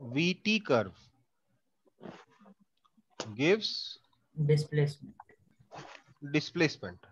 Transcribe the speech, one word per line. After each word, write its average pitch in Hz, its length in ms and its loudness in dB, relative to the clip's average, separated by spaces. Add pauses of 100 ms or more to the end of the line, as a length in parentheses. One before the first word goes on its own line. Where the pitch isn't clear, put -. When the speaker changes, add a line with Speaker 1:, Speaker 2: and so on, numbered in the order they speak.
Speaker 1:
V 147 300 2 (140)
T 214 120 4 (120)
curve 104 260 2 (2250)
gives 151 800 -2 (400)
Speaker 2:
डिस्प्लेसमेंट। 147 960 0 (880)
Speaker 1:
डिस्प्लेसमेंट। 143 880 -2